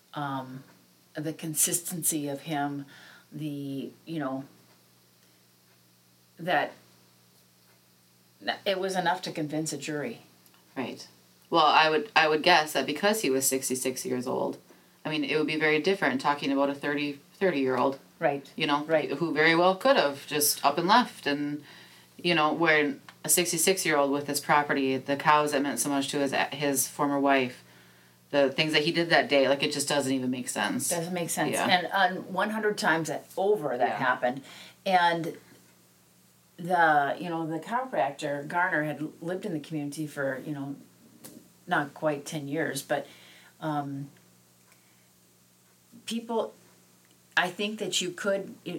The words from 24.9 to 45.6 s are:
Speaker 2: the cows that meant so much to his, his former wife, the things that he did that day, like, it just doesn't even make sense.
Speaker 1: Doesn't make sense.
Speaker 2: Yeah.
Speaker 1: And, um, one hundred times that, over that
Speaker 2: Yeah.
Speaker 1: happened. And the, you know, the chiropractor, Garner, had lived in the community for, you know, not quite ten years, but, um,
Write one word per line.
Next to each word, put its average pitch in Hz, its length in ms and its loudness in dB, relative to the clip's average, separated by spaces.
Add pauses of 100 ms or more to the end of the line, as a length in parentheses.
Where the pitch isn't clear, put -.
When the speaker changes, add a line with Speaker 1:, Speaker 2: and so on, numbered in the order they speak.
Speaker 2:
the 139 180 -2
cows 151 360 4
that 139 100 2
meant 135 160 -2
so 147 100 -2
much 139 200 0
to 147 100 -4
his, 139 160 0 (180)
his 143 360 0
former 143 300 -2
wife, 139 440 2 (680)
the 143 180 4
things 156 240 0
that 151 80 4
he 160 100 0
did 165 180 2
that 139 200 4
day, 139 180 6
like, 139 140 2
it 147 100 0
just 135 160 -4
doesn't 135 240 0
even 127 180 -2
make 127 180 -6
sense. 107 420 -2
Speaker 1:
Doesn't 175 240 -2
make 170 160 -4
sense. 196 240 -2
Speaker 2:
Yeah. - 140 0
Speaker 1:
And, 185 500 2
um, - 140 -10
one 196 180 -2
hundred 214 260 -2
times 165 320 0
that, 143 160 -6 (120)
over 170 420 0
that 120 100 2
Speaker 2:
Yeah. 110 80 -4
Speaker 1:
happened. 127 460 0 (420)
And 170 520 2 (1200)
the, 165 640 4
you 180 80 -6
know, 165 180 -4
the 160 120 -6
chiropractor, 156 920 -4
Garner, 175 360 0
had 151 220 -4 (140)
lived 185 240 -6
in 196 80 -6
the 151 80 -4
community 147 460 -6
for, 135 400 -6
you 151 80 -6
know, 139 220 -8 (920)
not 151 280 -2
quite 147 300 -2
ten 143 240 -8
years, 143 340 -4
but, 143 240 -2 (540)
um, 143 480 -4 (2000)